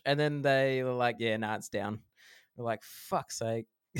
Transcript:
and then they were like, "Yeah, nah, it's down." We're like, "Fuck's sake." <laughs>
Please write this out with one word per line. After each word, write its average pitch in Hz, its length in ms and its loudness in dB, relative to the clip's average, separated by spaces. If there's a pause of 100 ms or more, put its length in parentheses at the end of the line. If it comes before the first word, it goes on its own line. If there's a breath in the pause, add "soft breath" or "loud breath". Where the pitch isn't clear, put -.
and 143 140 2
then 147 220 0
they 135 420 4
were 127 100 0
like, 120 260 2
"Yeah, 113 180 2
nah, 110 180 -2
it's 107 140 -10
down." 101 320 -4 (540 soft breath)
We're 120 100 -10
like, 113 180 -2
"Fuck's - 540 -6
sake." 113 300 -2 (280)
<laughs> - 40 -6